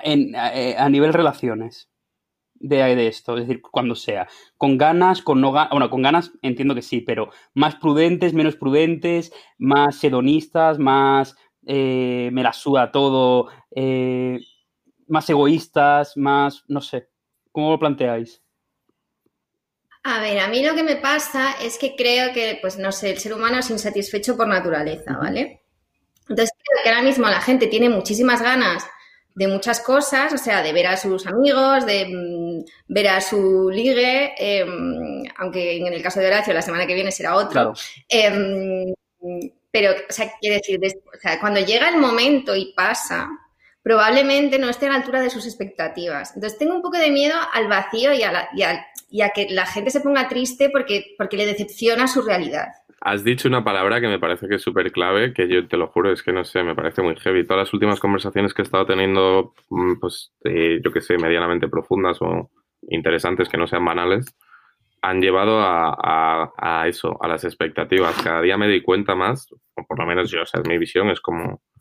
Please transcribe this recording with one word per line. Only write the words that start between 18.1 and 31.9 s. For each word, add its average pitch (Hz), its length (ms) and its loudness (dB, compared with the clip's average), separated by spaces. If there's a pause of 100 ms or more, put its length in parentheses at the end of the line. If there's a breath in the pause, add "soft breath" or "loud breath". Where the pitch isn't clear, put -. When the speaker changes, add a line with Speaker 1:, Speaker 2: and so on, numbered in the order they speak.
Speaker 2:
A 233 180 -2
ver, 208 180 -2
a 196 100 0
mí 247 160 0
lo 311 100 2
que 320 80 0
me 311 140 0
pasa 277 640 -2
es 233 160 -8
que 269 180 -4
creo 247 380 0
que, 226 300 -4
pues, 190 160 -6
no 190 120 -4
sé, 196 200 -4
el 190 80 -4
ser 214 160 -8
humano 226 240 0
es 247 120 -4
insatisfecho 208 640 -4
por 220 120 0
naturaleza, 160 640 -2
Speaker 1:
Ujú. 139 80 -6
Speaker 2:
¿vale? - 400 -4 (640)
Entonces, 226 340 -2
creo 269 260 0
que 226 60 2
ahora 233 140 2
mismo 262 260 4
la 185 120 2
gente 247 260 2
tiene 226 240 2
muchísimas 226 500 0
ganas 233 460 0 (480 loud breath)
de 190 140 -2
muchas 196 320 -2
cosas, 277 520 0
o 277 60 -2
sea, 202 240 0
de 156 100 -2
ver 170 140 2
a 185 100 0
sus 190 300 -4
amigos, 269 600 4
de, 196 200 0